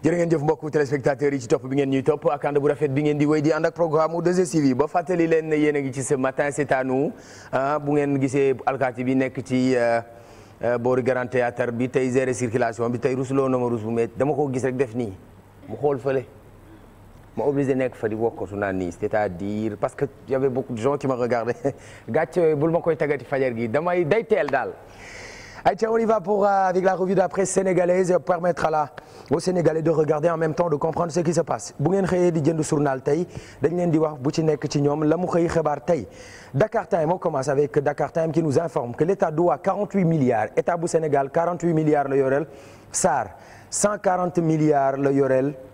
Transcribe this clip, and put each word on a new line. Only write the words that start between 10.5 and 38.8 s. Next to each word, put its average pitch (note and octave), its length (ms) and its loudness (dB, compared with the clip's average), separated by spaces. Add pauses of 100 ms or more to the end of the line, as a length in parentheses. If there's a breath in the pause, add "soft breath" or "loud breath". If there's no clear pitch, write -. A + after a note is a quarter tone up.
euh, A#2+ 140 0
boori B2+ 260 0
Grand B2 240 0
Théâtre A#2+ 460 -2
bi A#2+ 160 -2
tey C3 220 0
gérer B2+ 220 0
circulation A#2 560 -2
bi B2 100 -4
tey C3 160 0
rusloo C3+ 340 0
na B2+ 80 2
ma B2 100 0
rus A#2 140 -2
bu A2 100 -6
métti A#2 260 -2
dama C#3+ 160 0
ko C#3+ 200 -2
gis B2+ 100 -2
rek B2+ 140 -2
def A#2 180 -2
nii A#2+ 160 -4 (560)
mu G#2+ 80 -12
xool C#3 240 0
fële C3 240 -2 (1120)
ma A2+ 80 -2
obligé C3+ 320 0
nekk B2+ 200 -2
fa A#2 120 -4
di G#2+ 80 -2
wokkatu G#2+ 400 -4
naan G2 220 -2
nii, F2+ 160 -4
c'est-à-dire G#2 880 -4
parce C3+ 140 -4
que C#3+ 100 -2 (240)
y C3 60 -2
avait C3+ 140 0
beaucoup B2+ 240 -6
de A2+ 60 -8
gens C#3 180 0
qui C#3 100 -6
me C3 60 0
regardaient. A#2+ 600 -2 (120)
<laughs> - 200 -20
Gàcce D#3 300 -2
yooyu D#3+ 180 4
bul D3+ 160 0
ma E3 80 2
koy D#3+ 160 0
tagati C#3+ 300 -2
fajar C3 320 -2
gi A#2 100 -2
damay E3+ 380 0
day G#3+ 180 0
teel F3 240 0
daal. A#2+ 260 -2 (920 loud breath)
Aïcha, G#3 260 0
on A3+ 60 2
y A3+ 80 2
va G#3+ 160 2
pour, G3 240 2
euh, G3 240 4
avec F3+ 160 2
la F#3+ 100 4
revue F#3 180 0
de F#3 60 2
la F#3 80 2
presse F#3 220 -2
sénégalaise, F3+ 680 2 (100)
permettre F3 420 0
à - 20 2
la, D3+ 200 0 (400 loud breath)
aux D#3 100 2
Sénégalais D#3+ 420 0
de D#3 80 2
regarder D#3 400 2
en E3 80 0
même D#3+ 160 0
temps, F3 160 0
de D3+ 80 0
comprendre D#3+ 340 -2
ce E3+ 80 0
qui E3+ 140 0
se E3 80 2
passe. - 360 -4
Bu C#3+ 120 0
ngeen G3 180 2
xëyee F3+ 240 2
di E3 140 -2
jënd D#3+ 180 2
journal C#3+ 400 0
tey, D#3 220 0 (360 loud breath)
dañ D#3+ 140 0
leen F3 160 2
di D3+ 60 4
wax D#3 240 0
bu C#3 100 0
ci D#3+ 140 0
nekk D3+ 260 0
ci D3+ 100 0
ñoom C#3+ 220 2
la D3+ 140 4
mu F3+ 100 -2
xëy E3+ 220 2
xibaar D3+ 340 0
tey. C#3+ 240 0 (460 loud breath)
Dakar G3 340 0
Time, E3+ 240 2
on F#3 60 0
commence D3 320 -2
avec C#3+ 300 2
Dakar C#3+ 340 -2
Time E3 180 0
qui D#3 100 0
nous C#3+ 160 2
informe C#3+ 380 -2